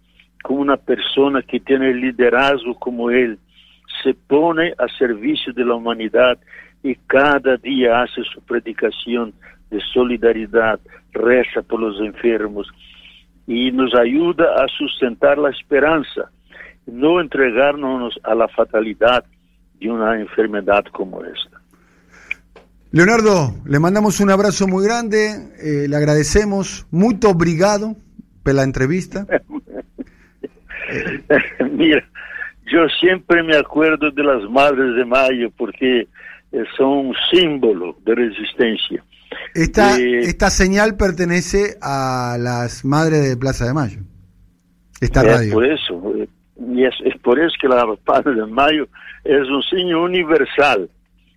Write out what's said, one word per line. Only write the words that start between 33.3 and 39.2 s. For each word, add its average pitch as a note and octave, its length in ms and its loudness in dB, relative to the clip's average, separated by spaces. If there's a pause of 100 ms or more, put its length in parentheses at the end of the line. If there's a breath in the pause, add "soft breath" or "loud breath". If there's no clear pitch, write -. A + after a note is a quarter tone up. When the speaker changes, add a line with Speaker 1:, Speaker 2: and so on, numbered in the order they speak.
Speaker 1:
me D#3+ 140 2
acuerdo D3+ 540 0
de C#3 120 -4
las B2 260 0
Madres C3 460 2
de B2 100 2
Mayo B2 520 0
porque, B2 500 0 (440 loud breath)
eh, A#2+ 120 -4 (140)
son C#3 300 2
un A#2+ 80 -4 (160)
símbolo B2 720 2
de A2 100 2
resistencia. A2 880 -2 (500 loud breath)